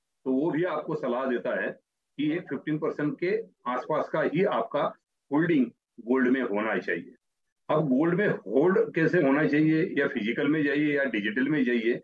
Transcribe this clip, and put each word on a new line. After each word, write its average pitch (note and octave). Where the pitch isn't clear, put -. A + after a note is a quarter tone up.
तो C3
वो D3
भी D#3
आपको D#3+
सलाह B2+
देता G#2
है A#2
कि D3+
एक F3
फिफ्टीन D#3
परसेंट D3+
के G3
आसपास D3+
का D#3
ही D3
आपका C#3+
holding D#3
गोल्ड B2
में C3
होना G#2
चाहिए। F2
अब D#3
गोल्ड D3+
में G3
hold C#3+
कैसे E3+
होना D3
चाहिए, D#3
या C#3+
physical C#3
में D3+
जाइए D3
या C#3
digital A#2
में D3
जाइए, A#2+